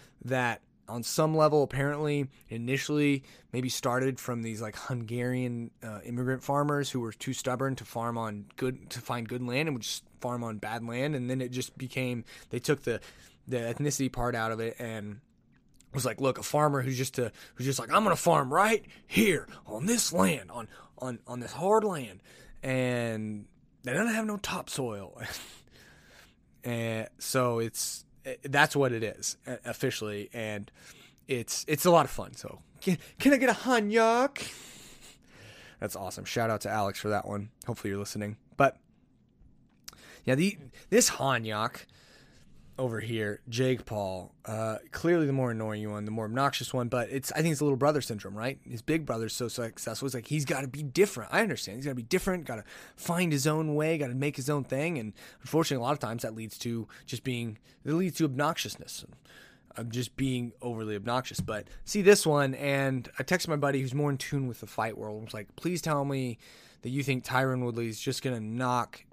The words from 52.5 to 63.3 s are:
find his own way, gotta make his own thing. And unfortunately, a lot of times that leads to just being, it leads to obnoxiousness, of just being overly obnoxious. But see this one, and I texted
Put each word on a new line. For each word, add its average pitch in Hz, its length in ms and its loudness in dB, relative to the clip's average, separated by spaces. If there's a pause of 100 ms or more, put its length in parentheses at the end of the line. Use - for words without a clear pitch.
find 175 360 0
his 143 160 2
own 156 260 2
way, 156 240 2
gotta 131 160 -2
make 139 220 -2
his 131 120 -6
own 147 160 0
thing. 147 360 -2
And 107 140 -8 (280)
unfortunately, 151 400 2
a 117 40 -2
lot 143 80 2
of 147 60 -4
times 117 220 -4
that 110 140 -6
leads 113 240 -10
to 117 280 -4 (200)
just 117 160 -8
being, 117 340 -4 (260)
it 143 100 -2
leads 175 240 0
to 160 120 4
obnoxiousness, - 760 -4 (720)
of 117 140 -6
just 117 260 -4
being 127 360 -2 (100)
overly 110 340 -4
obnoxious. 120 440 -2
But 104 280 -4 (160)
see 202 200 0
this 185 240 10
one, 143 280 4
and 135 640 0
I 135 60 0
texted 175 240 0